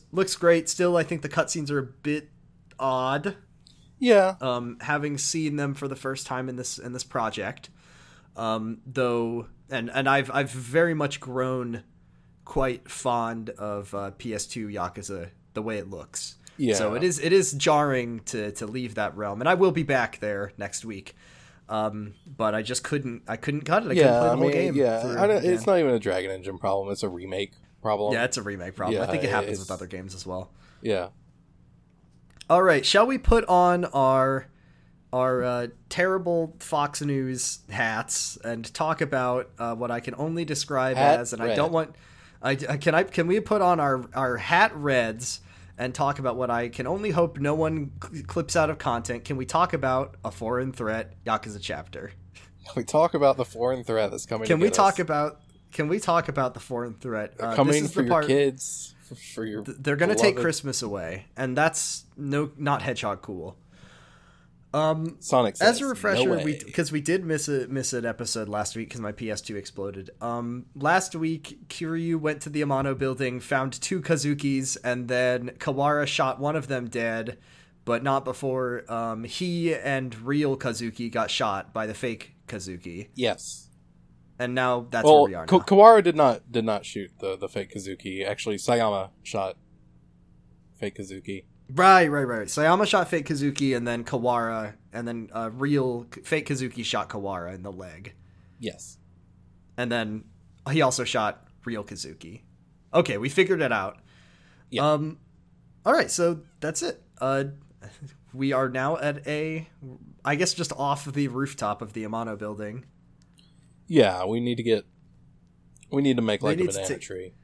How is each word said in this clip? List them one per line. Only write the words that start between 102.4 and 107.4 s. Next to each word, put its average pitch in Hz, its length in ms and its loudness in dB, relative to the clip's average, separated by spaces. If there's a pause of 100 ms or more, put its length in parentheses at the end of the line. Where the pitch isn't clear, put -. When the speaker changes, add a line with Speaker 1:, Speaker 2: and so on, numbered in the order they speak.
Speaker 1:
Okay, 170 240 2
we 123 120 -2
figured 180 320 2
it 127 100 2
out. 101 280 -2 (720)
Speaker 2:
Yeah. 147 200 2
Speaker 1:
Um, 151 280 -2 (640)
all 233 80 4
right, 320 180 2
so 170 300 2 (180)
that's 156 220 -6
it. - 200 -6 (200)
Uh, 135 240 0 (880)